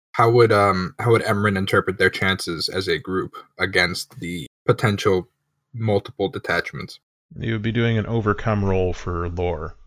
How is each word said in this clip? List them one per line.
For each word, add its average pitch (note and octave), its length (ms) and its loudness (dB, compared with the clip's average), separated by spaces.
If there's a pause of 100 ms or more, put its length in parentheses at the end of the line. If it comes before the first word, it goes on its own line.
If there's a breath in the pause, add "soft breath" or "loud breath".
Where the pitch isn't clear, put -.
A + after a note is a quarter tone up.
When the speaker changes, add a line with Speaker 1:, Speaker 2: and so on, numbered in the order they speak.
(120)
Speaker 1:
How A#2 180 4
would, A#2 220 6
um, G2 480 2
how A#2+ 100 0
would A2+ 140 4
Emran G#2 340 0
interpret F#2+ 400 0
their F#2+ 140 4
chances F#2 580 -2
as G2 180 -4
a E2 120 0
group F#2 360 -6 (220 loud breath)
against F2+ 640 -2
the F2 260 -8 (220)
potential G2+ 600 0 (460)
multiple G2+ 560 -2
detachments? - 720 -6 (360)
Speaker 2:
You A2+ 180 -4
would G#2+ 100 -4
be A2+ 80 0
doing A#2 260 2
an G#2 80 -2
overcome G#2+ 580 0
roll F#2+ 300 2
for F2 340 -6
lore. F2 480 -4 (120)